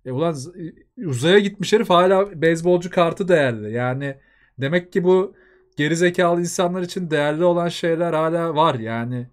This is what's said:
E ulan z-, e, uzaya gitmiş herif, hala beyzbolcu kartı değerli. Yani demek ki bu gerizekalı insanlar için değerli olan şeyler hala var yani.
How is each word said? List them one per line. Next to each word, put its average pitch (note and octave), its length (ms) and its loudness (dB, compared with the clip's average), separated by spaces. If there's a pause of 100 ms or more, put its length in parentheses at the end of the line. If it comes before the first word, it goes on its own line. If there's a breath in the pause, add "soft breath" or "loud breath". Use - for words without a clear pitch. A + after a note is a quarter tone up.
E B2+ 80 -10
ulan D#3+ 200 -2
z-, D3+ 400 -12 (260)
e, G#3 80 -8
uzaya D3+ 320 2
gitmiş G3+ 340 -2
herif, G#3+ 180 2
hala F#3 520 4
beyzbolcu F3 480 2
kartı F3 380 0
değerli. A#2+ 440 2
Yani C3 440 -4 (420 soft breath)
demek F3 340 -2
ki F3+ 120 0
bu F#3 300 2 (420 soft breath)
gerizekalı F3 640 2
insanlar F3 420 -2
için F3 280 -8
değerli D3+ 340 0
olan F3 240 2
şeyler E3 440 -2
hala D#3+ 440 -2
var D#3+ 180 2
yani. A#2+ 580 -6